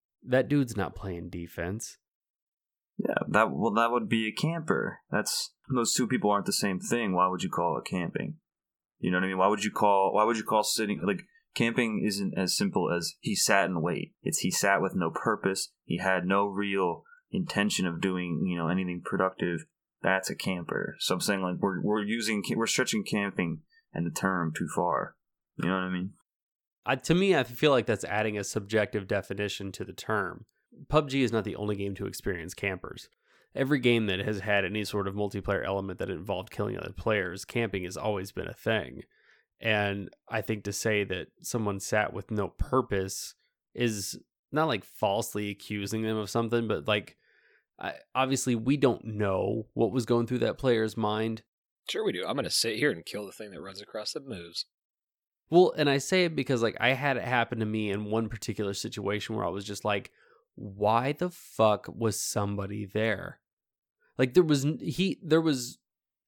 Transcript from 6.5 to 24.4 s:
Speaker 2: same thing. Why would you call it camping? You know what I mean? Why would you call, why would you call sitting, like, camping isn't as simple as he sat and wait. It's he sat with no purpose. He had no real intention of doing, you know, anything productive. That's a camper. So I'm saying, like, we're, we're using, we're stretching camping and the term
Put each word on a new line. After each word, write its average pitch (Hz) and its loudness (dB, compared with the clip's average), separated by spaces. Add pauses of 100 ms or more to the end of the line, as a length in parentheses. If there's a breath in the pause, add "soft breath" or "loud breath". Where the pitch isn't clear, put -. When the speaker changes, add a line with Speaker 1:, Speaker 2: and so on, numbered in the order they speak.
Speaker 2:
same 95 0
thing. 110 0
Why 90 4
would 92 -4
you 92 -2
call 82 0
it - -8
camping? - -4 (600)
You - 0
know 90 4
what 95 2
I 92 0
mean? 95 -2
Why 92 6
would 101 2
you 104 0
call, 98 4
why 107 6
would 117 2
you 107 -4
call 107 2
sitting, 104 -2
like, 92 0 (340 soft breath)
camping 117 0
isn't 101 -2
as 92 0
simple 95 2
as 87 -2
he 104 -2
sat 98 4
and 90 0
wait. 85 -2 (120)
It's - -2
he 92 0
sat 98 4
with 92 0
no 82 0
purpose. 98 -2 (140)
He 87 -4
had 92 0
no 98 4
real 98 -2 (260 loud breath)
intention 92 0
of 85 -4
doing, 90 -2
you 90 -2
know, 82 0
anything 90 -2
productive. 90 -2 (360)
That's 95 2
a - -4
camper. - -4
So - 0
I'm 90 -2
saying, 98 0
like, 90 -2
we're, 95 0
we're 104 0
using, 107 -2 (140)
we're 113 0
stretching 110 0
camping 95 -2 (320 soft breath)
and 82 -2
the 85 -2
term 87 0